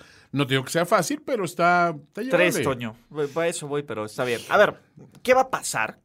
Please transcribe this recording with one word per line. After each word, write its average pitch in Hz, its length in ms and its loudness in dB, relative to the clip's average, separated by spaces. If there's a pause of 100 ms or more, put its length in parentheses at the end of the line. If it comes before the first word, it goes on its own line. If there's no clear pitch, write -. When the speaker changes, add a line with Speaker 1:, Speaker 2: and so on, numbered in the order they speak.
(320)
Speaker 1:
no 135 160 -2
te 127 60 -2
digo 135 100 0
que - 80 -12
sea 165 140 0
fácil, 208 400 0
pero 226 180 -2
está... 175 460 2
está 160 400 -10
Speaker 2:
Tres, 175 260 4
Speaker 1:
llevable. 151 80 0
Speaker 2:
Toño. 127 320 -4 (140)
Voy, 147 180 -4
para 165 220 -2
eso 165 180 -6
voy, 143 160 -4
pero 107 220 -6
está 107 180 -6
bien. 120 240 -2
A 160 80 2
ver, 190 240 4 (420)
¿qué 247 120 2
va 262 80 6
a 262 80 -4
pasar - 560 -4